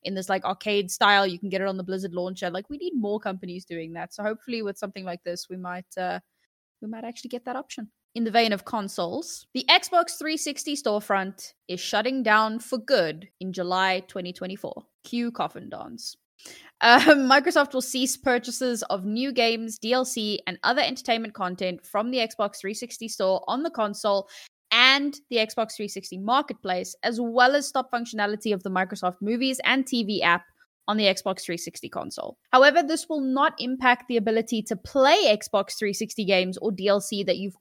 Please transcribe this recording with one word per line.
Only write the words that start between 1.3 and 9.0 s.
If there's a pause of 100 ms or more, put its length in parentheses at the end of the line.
can
get
it
on
the
Blizzard
launcher.
Like,
we
need
more
companies
doing
that.
So
hopefully
with
something
like
this,
we
might, (120)
uh, (600)
we
might
actually
get
that
option. (240)
In
the
vein
of
consoles,